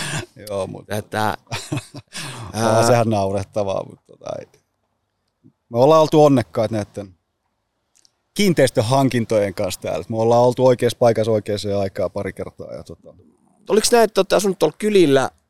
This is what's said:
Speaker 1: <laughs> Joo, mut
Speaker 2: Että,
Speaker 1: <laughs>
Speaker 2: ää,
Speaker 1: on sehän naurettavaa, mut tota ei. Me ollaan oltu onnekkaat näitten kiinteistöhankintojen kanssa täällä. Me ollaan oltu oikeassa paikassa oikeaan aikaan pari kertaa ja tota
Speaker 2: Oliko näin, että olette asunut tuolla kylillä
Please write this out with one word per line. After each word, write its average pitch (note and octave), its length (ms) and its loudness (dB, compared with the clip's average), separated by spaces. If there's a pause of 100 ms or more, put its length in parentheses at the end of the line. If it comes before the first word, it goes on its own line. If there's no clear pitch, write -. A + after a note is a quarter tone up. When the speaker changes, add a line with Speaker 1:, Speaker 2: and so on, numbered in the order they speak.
Speaker 1:
<laughs> C#3+ 420 -12
Joo, G2 180 -6
mut G2 220 -16
Speaker 2:
Että, G#2+ 480 -6 (560)
Speaker 1:
<laughs> B2 600 -16
Speaker 2:
ää, A2+ 260 0
Speaker 1:
on A#2 80 2
sehän A#2 220 2
naurettavaa, G2 800 -4
mut - 180 -20
tota - 180 -20 (140)
ei. - 60 -16 (1200)
Me A#2 100 -6
ollaan D#3 220 6
oltu D3+ 240 4
onnekkaat A#2+ 460 0
näitten G2+ 440 -8 (1160)
kiinteistöhankintojen B2+ 1200 0
kanssa G2 280 -6
täällä. F#2+ 280 -6
Me A2+ 80 -6
ollaan A#2 260 4
oltu B2+ 240 2
oikeassa B2 300 2
paikassa A2+ 340 2
oikeaan G#2 280 -2 (220)
aikaan F#2+ 300 -4
pari F#2+ 220 -10
kertaa E2 400 -14
ja D2+ 100 -16
tota E2 300 -20 (560)
Speaker 2:
Oliko G#3 220 2
näin, A#3 120 6
että G#3 180 0
olette F#3+ 140 -2
asunut F#3 240 -2
tuolla D3+ 200 0
kylillä E3 500 2 (200)